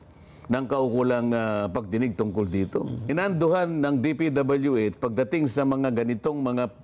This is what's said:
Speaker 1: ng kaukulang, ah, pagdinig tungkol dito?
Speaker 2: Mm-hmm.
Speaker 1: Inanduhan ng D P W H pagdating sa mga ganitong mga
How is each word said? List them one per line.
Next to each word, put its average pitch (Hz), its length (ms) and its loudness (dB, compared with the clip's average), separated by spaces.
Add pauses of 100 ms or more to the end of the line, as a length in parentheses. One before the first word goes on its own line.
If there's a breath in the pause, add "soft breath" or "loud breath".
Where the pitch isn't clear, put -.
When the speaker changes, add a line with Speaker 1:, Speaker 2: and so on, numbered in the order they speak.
(460 loud breath)
Speaker 1:
ng 127 220 -2
kaukulang, 123 640 2
ah, 107 400 0
pagdinig 113 420 -2
tungkol 107 320 -2
dito? 95 380 -2
Speaker 2:
Mm-hmm. 117 240 -6
Speaker 1:
Inanduhan 170 640 0
ng 143 240 0
D 139 160 2
P 160 180 0
W 139 460 2
H 107 240 0
pagdating 127 480 0
sa 139 160 0
mga 135 320 0
ganitong 117 400 -2
mga 123 320 -2 (160)